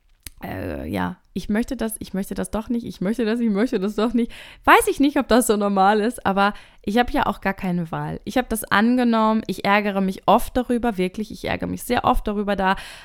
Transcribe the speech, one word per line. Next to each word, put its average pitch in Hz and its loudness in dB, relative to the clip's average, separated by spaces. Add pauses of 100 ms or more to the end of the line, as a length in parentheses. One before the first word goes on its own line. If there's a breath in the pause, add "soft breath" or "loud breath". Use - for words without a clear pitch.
(440)
äh, 131 -8
ja, 180 -2 (160)
ich - -6
möchte 233 -2
das, 226 -4
ich - -10
möchte 196 -6
das 190 -6
doch 214 -6
nicht, 233 -4
ich - -10
möchte 220 -2
das, 226 0
ich 233 0
möchte 202 0
das 208 -2
doch 220 0
nicht. 240 0 (340 loud breath)
Weiß 381 6
ich 349 0
nicht, 285 2
ob 247 0
das 226 4
so 220 2
normal 202 4
ist, 233 -2
aber 196 2 (300 loud breath)
ich 208 0
habe 240 2
ja - 0
auch 202 -4
gar 196 -2
keine 175 -4
Wahl. 151 -6
Ich 208 -4
habe 254 0
das 226 -4
angenommen, 226 2
ich - -6
ärgere 202 2
mich 190 -2
oft 220 4
darüber, 240 0
wirklich, 185 -2
ich - -10
ärgere - -4
mich 180 -6
sehr - 0
oft - 2
darüber. 208 -2
Da 190 2 (300 loud breath)